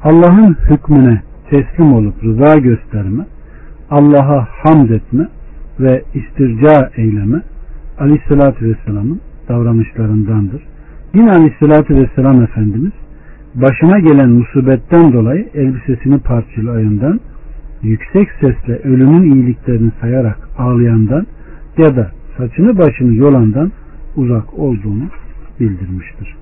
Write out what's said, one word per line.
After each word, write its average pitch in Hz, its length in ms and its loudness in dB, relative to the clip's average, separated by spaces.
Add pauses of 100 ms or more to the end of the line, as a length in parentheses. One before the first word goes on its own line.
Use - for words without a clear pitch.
Allah'ın 175 540 6 (140)
hükmüne 131 520 2 (280)
teslim 147 420 2
olup 107 320 -2
rıza 135 340 2
gösterme, 113 680 -2 (640)
Allah'a 143 600 2
hamd 151 400 2
etme 120 380 -2 (520)
ve 127 220 0 (120)
istirca 135 840 0
eyleme 107 460 -2 (560)
Aleyhisselatü 139 720 0
Vesselam'ın 110 500 -6 (280)
davranışlarındandır. 113 1120 -2 (520)
Yine 220 160 6
Aleyhisselatü 151 680 2
Vesselam 131 460 2
Efendimiz 110 500 -2 (600)
başına 135 440 2
gelen 143 320 4
musibetten 131 840 2
dolayı 120 420 0
elbisesini 131 640 -2
parçalayından, 117 1000 -2 (640)
yüksek 113 460 -2 (120)
sesle 120 440 -2
ölünün 135 380 4
iyiliklerini 123 680 0 (100)
sayarak 117 480 -4 (100)
ağlayandan 120 680 0 (520)
ya 156 180 4
da 110 140 -4 (280)
saçını 170 400 0
başını 127 360 2
yolandan 127 580 2 (440)
uzak 120 420 -4
olduğunu 110 460 -4 (560)
bildirmiştir. 92 800 -8